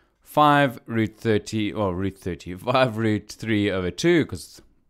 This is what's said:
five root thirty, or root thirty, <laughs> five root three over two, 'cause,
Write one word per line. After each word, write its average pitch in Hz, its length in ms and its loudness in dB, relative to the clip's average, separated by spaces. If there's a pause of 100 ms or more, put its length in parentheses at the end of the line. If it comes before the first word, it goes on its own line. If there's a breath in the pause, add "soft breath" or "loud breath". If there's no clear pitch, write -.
(200 soft breath)
five 143 640 2
root 110 320 -2
thirty, 107 560 -2
or 95 220 -2
root 95 240 -6
thirty, 87 360 -8
<laughs> 117 180 -6
five 127 260 2
root 107 320 0
three 104 400 0
over 90 200 -2
two, 165 360 2
'cause, - 340 -12 (300)